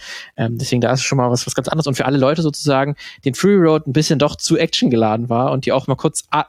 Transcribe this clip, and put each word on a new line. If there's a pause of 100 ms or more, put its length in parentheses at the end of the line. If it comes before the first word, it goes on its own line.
(380)
Ähm,
deswegen,
da
ist
schon
mal
was,
was
ganz
anderes.
Und
für
alle
Leute
sozusagen, (300)
denen
Fury
Road
ein
bisschen
doch
zu
actiongeladen
war
und
die
auch
mal
kurz
a-,